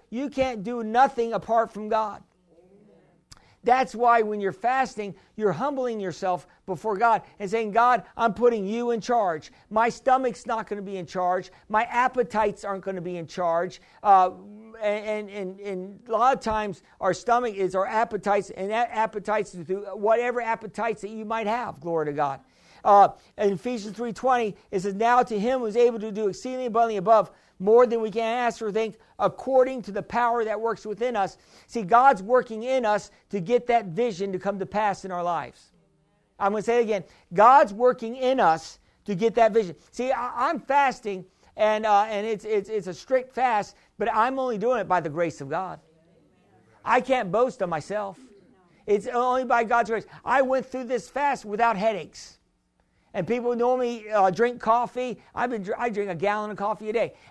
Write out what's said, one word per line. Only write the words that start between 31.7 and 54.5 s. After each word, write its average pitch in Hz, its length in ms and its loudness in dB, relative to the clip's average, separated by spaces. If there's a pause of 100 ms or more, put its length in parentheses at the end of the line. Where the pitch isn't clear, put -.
God's 233 400 6
working 226 400 0
in 254 240 0
us 208 240 0 (180)
to 196 100 -4
get 240 280 0
that 233 220 2
vision 196 440 -2
to 185 60 -4
come 196 200 -4
to 190 60 -6
pass 202 400 -2
in 190 80 -10
our 175 100 -6
lives. 160 500 -8 (680)
I'm 202 140 0
gonna 214 100 -2
say 233 160 2
it 240 60 4
again. 208 200 -2 (300)
God's 226 400 8
working 240 420 0
in 262 240 0
us 240 380 0 (260)
to 208 100 -4
get 214 200 0
that 226 180 4
vision. 196 240 0 (140)
See, 247 200 -4
I, 247 380 -2
I'm 320 100 -2
fasting, 254 680 0 (320)
and, 214 260 2
uh, 208 240 4
and 208 180 -4
it's, 220 200 -6
it's, 208 240 -2
it's 208 160 -4
a 180 80 -8
strict 254 400 -2
fast, 233 420 -2 (220)
but 208 120 -2
I'm 240 280 0
only 254 180 -2
doing 233 240 0
it 175 80 -6
by 180 120 2
the 156 100 -4
grace 165 320 -4
of 139 80 -12
God. 165 300 -8 (1040)
I 247 200 2
can't 254 280 -2
boast 233 300 0
of 185 80 -2
myself. 190 500 -6 (680)
It's 208 200 2
only 247 380 0
by 233 200 2
God's 226 260 2
grace. 220 160 -4 (180)
I 262 160 2
went 262 240 0
through 254 200 -10
this 240 260 -6
fast 277 340 -2
without 214 320 0
headaches. 190 640 -6 (720)
And 175 140 -4
people 240 300 -2
normally, 240 520 0
uh, 202 220 4
drink 240 300 0